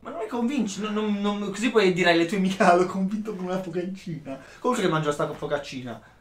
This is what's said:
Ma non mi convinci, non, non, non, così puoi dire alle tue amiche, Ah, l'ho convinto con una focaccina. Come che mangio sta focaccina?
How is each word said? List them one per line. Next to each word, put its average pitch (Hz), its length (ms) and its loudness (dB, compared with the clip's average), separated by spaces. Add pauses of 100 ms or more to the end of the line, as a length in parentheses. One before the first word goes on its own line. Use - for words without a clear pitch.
Ma - 100 -14
non 285 100 -10
mi 440 80 -6
convinci, 233 520 -2
non, 208 120 -4
non, 208 280 -2
non, 202 300 -2
così 208 200 -2
puoi 202 220 4
dire 175 180 4
alle 165 160 6
tue 208 100 -2
amiche, 190 260 2
Ah, 180 120 8
l'ho 180 120 6
convinto 190 480 -4
con 180 120 -8
una 185 160 -2
focaccina. 175 760 -8 (200)
Come 247 180 0
che 196 120 0
mangio 151 240 2
sta 147 200 -2
focaccina? 127 680 -6 (200)